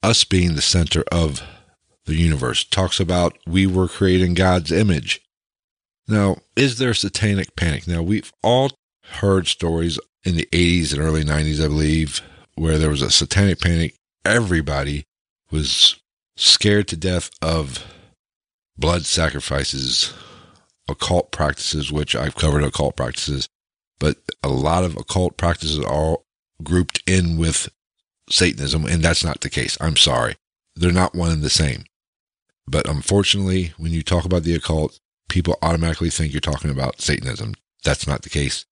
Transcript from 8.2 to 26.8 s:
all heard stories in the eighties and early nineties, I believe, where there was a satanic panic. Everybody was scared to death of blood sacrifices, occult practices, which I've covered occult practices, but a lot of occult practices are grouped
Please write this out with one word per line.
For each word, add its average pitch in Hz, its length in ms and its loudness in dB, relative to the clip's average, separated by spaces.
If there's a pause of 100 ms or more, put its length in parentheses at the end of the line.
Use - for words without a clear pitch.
all 127 280 4 (320)
heard 95 440 2
stories 82 520 -2 (240)
in 92 120 0
the 82 160 -2
eighties 85 400 4
and 73 100 -2
early 78 220 2
nineties, 76 400 0
I 78 40 2
believe, 76 540 0 (340)
where 78 220 2
there 78 120 4
was 71 140 0
a - 80 -2
satanic 98 500 2
panic. 85 340 0 (300)
Everybody 76 800 0 (460)
was - 460 2 (380)
scared - 520 2
to 87 100 -6
death 90 320 -2 (120)
of 78 440 -4 (920)
blood 85 280 0
sacrifices, 69 1080 -2 (760)
occult - 440 -2
practices, 73 600 -4
which 76 240 -2
I've 67 200 -4
covered 73 280 2
occult 69 340 -2
practices, 67 500 -4 (520)
but 76 180 0 (240)
a 71 80 -2
lot 73 340 2
of 87 140 -4
occult - 400 -2
practices 80 420 -2
are 78 400 0 (440)
grouped 87 420 0